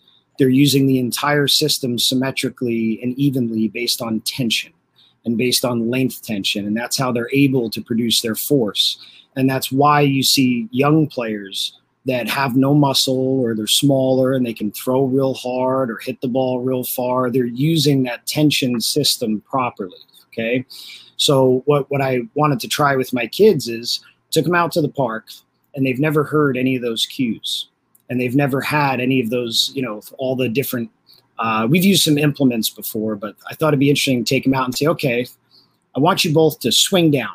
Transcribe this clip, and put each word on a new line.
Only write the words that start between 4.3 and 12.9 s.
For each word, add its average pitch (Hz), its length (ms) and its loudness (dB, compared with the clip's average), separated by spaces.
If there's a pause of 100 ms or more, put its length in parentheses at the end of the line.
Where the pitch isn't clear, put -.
and 117 140 -2
based 123 260 0
on 117 260 -2
length 127 320 -2
tension. 101 440 -6
And 104 100 -2
that's - 220 -4
how 131 120 0
they're 117 220 -4
able 135 380 2
to 113 100 -8
produce 113 400 -2
their 110 160 -4
force. - 680 -2 (300)
And 131 140 0
that's 135 240 -4
why 147 300 4
you 139 200 2
see 123 480 0
young 147 360 4
players 104 640 -8 (320)
that 123 240 -2
have 135 280 -2
no 135 180 4
muscle 131 640 2